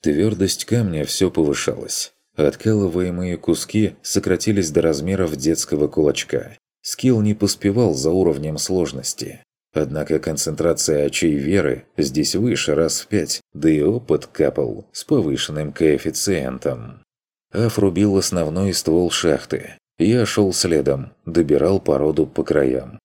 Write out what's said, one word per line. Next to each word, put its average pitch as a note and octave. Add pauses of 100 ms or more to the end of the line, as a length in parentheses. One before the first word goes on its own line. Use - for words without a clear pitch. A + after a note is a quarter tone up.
Твердость F2+
камня F#2+
все F#2
повышалась. - (240)
Откалываемые F2+
куски F#2+
сократились F#2
до D#2+
размеров E2
детского D2
кулачка. - (260)
Скилл B2
не G#2
поспевал G#2
за C2+
уровнем D#2
сложности. D2 (340)
Однако D2+
концентрация D#2
очей D2+
веры C#2+ (100)
здесь C#2+
выше G#2+
раз D#2
в -
пять, E2+ (140)
да D2+
и D#2
опыт F2
капал -
с -
повышенным D2+
коэффициентом. C#2 (500)
Аф A2+
рубил G2
основной F#2
ствол E2+
шахты. - (240)
Я A2
шел G2+
следом, C#2+ (140)
добирал E2
породу D2+
по -
краям. B1+